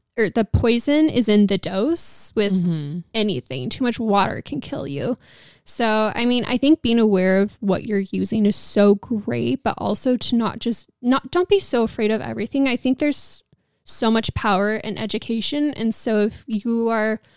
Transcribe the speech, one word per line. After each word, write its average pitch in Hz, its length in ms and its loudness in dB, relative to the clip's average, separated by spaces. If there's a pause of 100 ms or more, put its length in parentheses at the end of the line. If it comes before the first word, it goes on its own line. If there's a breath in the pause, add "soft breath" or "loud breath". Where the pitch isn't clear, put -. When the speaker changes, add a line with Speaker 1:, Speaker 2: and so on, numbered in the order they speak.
(160)
Speaker 1:
or 220 140 2
the 226 140 2
poison 285 640 2
is 240 200 2
in 208 200 6
the 196 100 2
dose 208 760 -4
with 202 160 2
Speaker 2:
Mm-hmm. 170 460 -2 (140)
Speaker 1:
anything. 139 580 -4
Too - 120 -6
much 240 160 -2
water 202 420 0
can 277 200 -8
kill - 260 -8
you." 139 320 -4 (460 soft breath)
So, 220 500 0
I 233 120 -2
mean, 247 200 2
I 254 120 -2
think 302 220 4
being 233 200 2
aware 190 400 4
of 202 200 -2
what 190 260 0
you're 202 260 -2
using 196 340 0
is 208 80 4
so 202 400 4
great, 233 720 -4
but - 140 0
also 247 380 0
to - 200 -2
not 226 240 -2
just, - 280 -6 (140)
not, 254 300 0
don't 359 160 2
be 403 120 4
so 240 240 0
afraid 220 280 -2
of 220 80 0
everything. 233 480 -2
I 240 80 0
think 254 240 0
there's - 420 -4 (420)
so - 280 0
much 226 220 0
power 208 420 0
in 214 220 -8
education. 226 760 -2
And 226 200 -2
so 214 280 0
if 214 260 -4
you 233 400 0
are 220 320 0 (160 soft breath)